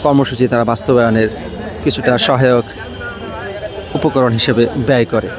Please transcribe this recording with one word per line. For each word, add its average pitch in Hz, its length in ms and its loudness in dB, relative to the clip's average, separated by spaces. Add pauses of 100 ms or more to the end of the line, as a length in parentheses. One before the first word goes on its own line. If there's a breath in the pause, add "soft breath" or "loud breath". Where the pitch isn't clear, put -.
কর্মসূচি 135 440 2
তারা 117 160 2
বাস্তবায়নের 113 640 2 (540)
কিছুটা 127 340 0
সহায়ক 123 480 2 (1300)
উপকরণ 131 380 2
হিসেবে 117 360 2 (100)
ব্যয় 123 280 2
করে। 107 220 -2 (120)